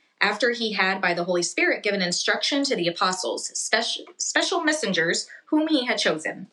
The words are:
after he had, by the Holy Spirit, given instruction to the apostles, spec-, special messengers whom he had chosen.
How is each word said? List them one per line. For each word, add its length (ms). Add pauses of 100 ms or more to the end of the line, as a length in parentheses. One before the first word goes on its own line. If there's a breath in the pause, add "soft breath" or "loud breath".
(180 soft breath)
after 340
he 200
had, 280
by 120
the 120
Holy 180
Spirit, 400
given 180
instruction 640
to 140
the 100
apostles, 720
spec-, 480 (100)
special 460
messengers 640 (200 loud breath)
whom 200
he 180
had 140
chosen. 540